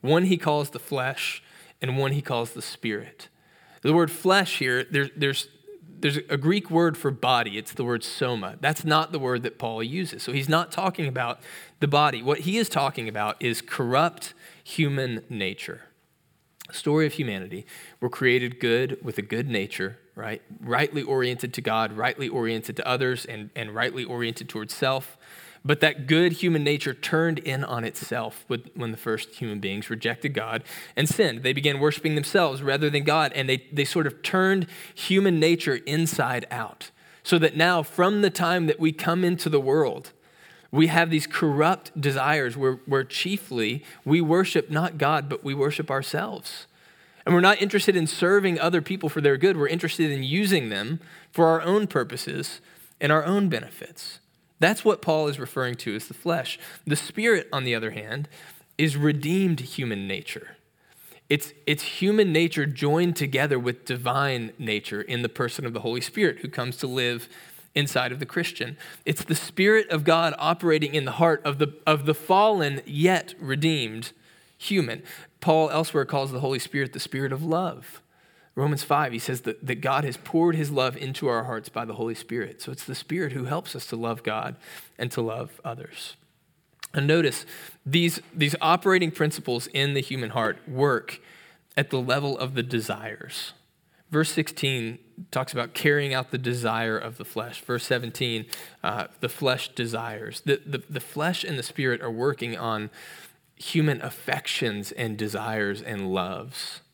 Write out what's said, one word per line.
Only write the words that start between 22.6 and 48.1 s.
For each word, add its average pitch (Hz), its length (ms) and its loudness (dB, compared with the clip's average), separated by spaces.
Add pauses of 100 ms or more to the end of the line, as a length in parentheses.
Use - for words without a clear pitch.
to - 120 -6
others, 127 380 -2
and, 107 300 -12
and 107 180 -8
rightly 120 300 -4
oriented 120 460 -6
towards 110 240 -8
self. 135 440 -2 (460)
But 147 180 2
that 147 260 2
good 165 260 6
human 160 300 2
nature 143 300 0
turned 160 460 0
in 135 240 -4
on 120 200 -4
itself 113 640 -6
with, 120 280 -6
when 120 160 -6
the 110 60 -8
first - 380 -4
human 107 240 -6
beings 101 300 -6
rejected 117 440 -4
God 113 300 -4 (320)
and 147 120 2
sinned. 127 360 2
They 131 100 2
began 139 260 2
worshiping 151 360 2
themselves 147 460 2
rather 143 280 2
than 143 140 0
God, 151 300 4
and 135 140 -2
they, 131 240 0
they 147 140 2
sort 156 220 0
of 147 140 -6
turned 190 460 2 (260)
human 185 460 4
nature 160 460 4
inside 139 680 0
out. 113 400 -10 (320)
So 175 160 4
that 156 160 2
now, 170 260 4
from 190 400 2
the 202 80 6
time 175 380 0
that 151 120 2
we 160 120 4
come 170 320 0
into 175 260 0
the 151 100 4
world, 135 520 2 (580)
we 156 180 6
have 170 220 4
these 156 180 2
corrupt 156 720 2
desires 139 560 2
where, 131 300 0
where 135 180 2
chiefly 127 800 -2 (220)
we 156 160 6
worship 170 480 2
not 165 280 -2
God, 143 300 2
but 139 160 -6
we 139 100 -4
worship 143 360 0
ourselves. - 800 -4 (580)
And 165 80 4
we're 175 80 8
not 196 200 6
interested 202 340 4
in 170 100 2
serving 185 540 4